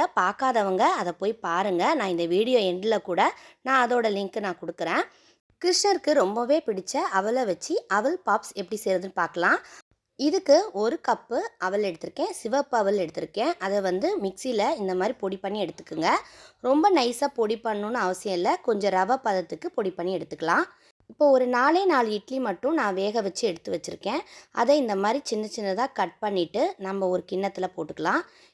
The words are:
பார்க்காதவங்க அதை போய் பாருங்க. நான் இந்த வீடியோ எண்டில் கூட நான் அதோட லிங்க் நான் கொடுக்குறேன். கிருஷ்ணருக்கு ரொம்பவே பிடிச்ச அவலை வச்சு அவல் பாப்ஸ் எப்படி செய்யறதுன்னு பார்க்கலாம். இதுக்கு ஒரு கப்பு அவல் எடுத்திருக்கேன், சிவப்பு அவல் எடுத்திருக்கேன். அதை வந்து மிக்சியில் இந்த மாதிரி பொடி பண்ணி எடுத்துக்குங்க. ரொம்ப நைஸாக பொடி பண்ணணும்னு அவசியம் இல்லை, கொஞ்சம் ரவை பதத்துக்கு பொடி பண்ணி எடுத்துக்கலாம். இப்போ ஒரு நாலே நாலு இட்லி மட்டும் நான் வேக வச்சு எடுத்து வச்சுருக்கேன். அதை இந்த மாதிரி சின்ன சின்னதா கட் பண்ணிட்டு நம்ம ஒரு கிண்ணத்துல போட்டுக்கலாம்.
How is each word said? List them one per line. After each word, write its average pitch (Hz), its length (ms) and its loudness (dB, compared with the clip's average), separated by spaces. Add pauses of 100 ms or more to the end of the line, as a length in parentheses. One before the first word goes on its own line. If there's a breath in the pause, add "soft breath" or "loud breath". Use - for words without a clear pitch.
(220)
பார்க்காதவங்க 202 640 2 (160)
அதை 175 120 -4 (100)
போய் 214 120 -2 (120)
பாருங்க. 180 360 0 (160)
நான் 190 160 -2
இந்த 170 120 0 (100)
வீடியோ 233 240 4 (100)
எண்டில் 202 400 -2
கூட 175 100 2 (460 loud breath)
நான் 262 180 4
அதோட 233 220 2 (100)
லிங்க் 202 300 -6
நான் 180 160 -8
கொடுக்குறேன். 170 420 -2 (560 soft breath)
கிருஷ்ணருக்கு 349 600 2
ரொம்பவே 233 360 2 (100)
பிடிச்ச 190 260 -4 (240)
அவலை 233 340 0
வச்சு 294 220 -6 (240)
அவல் 285 280 0
பாப்ஸ் 214 360 0
எப்படி 202 200 -8
செய்யறதுன்னு 190 400 -2
பார்க்கலாம். 180 380 2 (580 loud breath)
இதுக்கு 294 360 4 (260)
ஒரு 233 140 0 (100)
கப்பு 233 320 -2 (280)
அவல் 202 220 0
எடுத்திருக்கேன், 190 520 -6
சிவப்பு 254 400 -2
அவல் 208 240 2
எடுத்திருக்கேன். 170 500 -4 (120)
அதை 196 200 0
வந்து 190 220 0 (160)
மிக்சியில் 226 580 -2
இந்த 190 180 -2
மாதிரி 208 220 0
பொடி 196 220 -4
பண்ணி 202 200 -6
எடுத்துக்குங்க. 160 460 -4 (580 loud breath)
ரொம்ப 294 180 4 (120)
நைஸாக 247 400 0
பொடி 220 260 0
பண்ணணும்னு 214 400 -4
அவசியம் 185 360 -2
இல்லை, 214 140 2 (140)
கொஞ்சம் 202 300 0
ரவை 190 200 2 (100)
பதத்துக்கு 185 500 -4
பொடி 196 220 -2
பண்ணி 180 180 -2
எடுத்துக்கலாம். 170 480 0 (460 soft breath)
இப்போ 302 120 0 (140)
ஒரு 254 180 2
நாலே 294 260 4 (120)
நாலு 240 240 2
இட்லி 262 220 -8 (100)
மட்டும் 247 320 -2
நான் 196 180 0
வேக 208 280 0
வச்சு - 240 -8
எடுத்து 180 240 -8
வச்சுருக்கேன். 190 460 -6 (420 loud breath)
அதை 269 200 4
இந்த 214 120 -2 (100)
மாதிரி 240 160 0 (100)
சின்ன 214 240 -4
சின்னதா 202 320 -2 (140)
கட் 175 140 -4 (100)
பண்ணிட்டு 214 380 0 (240)
நம்ம 190 280 -2
ஒரு 175 160 -2
கிண்ணத்துல 190 460 -4
போட்டுக்கலாம். 170 440 -2 (320 soft breath)